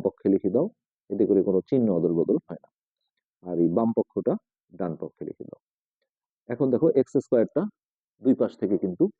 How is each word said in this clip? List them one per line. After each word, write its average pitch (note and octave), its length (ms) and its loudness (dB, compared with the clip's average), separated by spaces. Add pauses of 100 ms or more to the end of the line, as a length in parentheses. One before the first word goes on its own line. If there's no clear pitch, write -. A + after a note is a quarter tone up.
পক্ষে - 220 -2
লিখে G2 220 2
দাও, C3+ 160 0 (440)
এতে G2+ 160 0
করে G2+ 220 2
কোনো F#2 100 0 (100)
চিহ্ন B2+ 180 0 (120)
অদল E2+ 160 0
বদল E2+ 220 2 (100)
হয় E2+ 180 -14
না। - 40 -20 (760)
আর F2+ 160 -8
এই E2+ 100 2
বাম A2+ 300 0
পক্ষটা A2 360 -4 (380)
ডান F2 280 -8
পক্ষে - 240 -14
লিখে - 200 -14
দাও। - 160 -18 (880)
এখন A#2+ 220 -2
দেখো B2 160 2 (140)
এক্স - 140 -4 (100)
স্কয়ারটা A#2+ 380 2 (600)
দুই B2 120 4
পাশ G#2+ 260 0
থেকে G2+ 180 0
কিন্তু F#2+ 260 -2 (160)